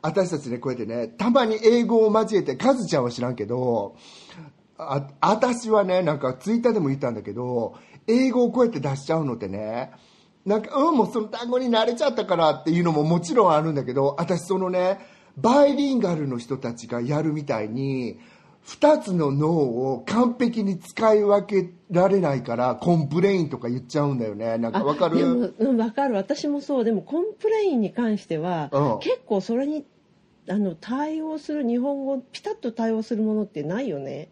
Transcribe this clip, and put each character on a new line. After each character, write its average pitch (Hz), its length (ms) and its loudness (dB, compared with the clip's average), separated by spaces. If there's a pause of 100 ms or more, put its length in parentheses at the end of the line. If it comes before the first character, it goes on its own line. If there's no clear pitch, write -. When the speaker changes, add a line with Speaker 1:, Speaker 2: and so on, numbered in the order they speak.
Speaker 1:
私 170 280 0
た 156 80 -4
ち 139 80 -10
ね、 120 120 -6
こ 131 120 -4
う - 20 -4
や 120 60 -6
っ - 20 -10
て 107 60 -4
ね、 113 220 -4
た 226 220 -2
ま 240 140 4
に 220 180 0
英 233 220 6
語 226 220 4
を 214 60 2
交 214 280 2
え - 20 -6
て、 139 140 -4
カ 254 180 2
ズ 226 120 -2
ち 156 100 0
ゃ 135 40 4
ん 123 40 0
は 120 60 -2
知 120 100 -10
ら 120 100 -2
ん 123 40 -6
け 104 120 -6
ど、 117 500 -2 (800)
あ、 139 280 -4 (140)
私 226 480 2
は 214 160 4
ね、 185 180 2
な 151 120 2
ん 139 40 -4
か 131 160 -2
Twitter 226 380 0
で 214 80 0
も 143 80 0
言 135 80 -2
っ 139 40 -12
た 131 100 -2
ん 117 40 -8
だ 104 80 -10
け 101 120 -10
ど、 120 400 -4 (320)
英 247 240 4
語 247 140 4
を 233 60 2
こ 247 120 2
う - 20 6
や 233 60 2
っ - 20 -12
て 143 80 -6
出 139 160 -2
し - 80 -12
ち 160 80 -2
ゃ 160 40 2
う 156 100 -2
の 123 80 -4
っ - 40 -8
て 104 100 -8
ね、 107 440 -6 (540)
な 208 100 2
ん 208 60 -2
か、 - 120 -12
う 302 180 4
ん、 294 40 4
も 220 80 6
う - 80 -4
そ 226 80 -2
の 214 80 -6
単 240 220 -8
語 247 80 0
に 254 100 0
慣 220 160 4
れ 240 100 0
ち 269 80 -2
ゃ 285 60 4
っ 240 60 0
た 208 100 -2
か 185 120 0
ら 160 160 6
っ - 120 -6
て 160 60 0
い 170 100 4
う 175 40 2
の 170 80 2
も 147 120 2
も 170 160 2
ち 247 140 -6
ろ 208 140 6
ん 165 40 6
あ 151 80 4
る 160 120 -2
ん - 20 -2
だ 135 100 -2
け 127 80 -6
ど、 139 260 2
私 170 280 -2
そ 190 120 0
の 185 120 -2
ね、 185 280 0 (380)
バ 262 300 6
イ 277 100 2
リ 277 180 0
ン 233 60 2
ガ 175 140 0
ル 151 120 -2
の 123 120 -4
人 131 180 -6
た 120 160 -6
ち 117 140 -14
が 120 160 -4
や 147 180 0
る 160 140 -2
み 151 100 -6
た 117 180 -2
い 107 60 -6
に、 131 500 -4 (440)
二 294 360 2
つ 202 140 -6
の 151 200 2
脳 147 180 2
を 131 560 0
完 240 320 2
璧 233 260 0
に 196 140 -4
使 220 360 2
い 208 100 4
分 202 380 2
け 175 100 -8 (180)
ら 180 180 4
れ 196 120 4
な 147 140 0
い 120 80 -4
か 117 140 -4
ら、 123 200 0
コ 170 200 2
ン 147 120 0
プ 160 120 0
レ 196 140 4
イ 180 80 2
ン 143 60 -2
と 135 100 -6
か 117 100 -8
言 127 120 -4
っ 135 60 -18
ち 151 120 -4
ゃ 143 40 2
う 143 120 0
ん 123 40 -2
だ 113 80 -2
よ 104 80 -6
ね。 113 240 -4
な 117 120 -2
ん - 20 -10
か 208 100 0
わ 147 120 0
か 165 140 2
る？ 165 80 0
Speaker 2:
あ、 - 20 4
で 277 60 4
も、 247 340 0
う 254 160 2
ん、 - 60 2
わ 226 100 -2
か 277 180 -2
る。 226 60 -2
私 196 340 -4
も 285 120 -2
そ 277 200 -2
う。 214 40 0
で 226 80 0
も 190 100 -2
コ 302 180 -4
ン 415 180 -4
プ 427 100 -4
レ 427 160 0
イ 330 120 0
ン 226 40 2
に 214 100 -2
関 220 280 -2
し - 80 -12
て 160 120 -4
は、 160 340 -4
Speaker 1:
う 135 240 2
ん。 - 40 -8
Speaker 2:
結 494 260 -4
構 196 140 0
そ 233 160 -4
れ 277 100 -2
に、 302 180 -6 (640)
あ 180 100 -4
の、 190 160 -2
対 302 480 -6
応 311 160 -6
す 302 160 -8
る 285 120 -4
日 240 120 0
本 277 280 -4
語、 269 120 -2 (140)
ピ - 100 -18
タ 415 80 -6
ッ 440 80 -8
と 226 140 -8
対 226 200 -2
応 226 100 -2
す 226 120 -6
る 214 80 -2
も 214 120 0
の 214 100 -2
っ - 20 -6
て 151 160 -10
な 180 180 -4
い 277 80 -6
よ 147 100 -6
ね。 139 340 -10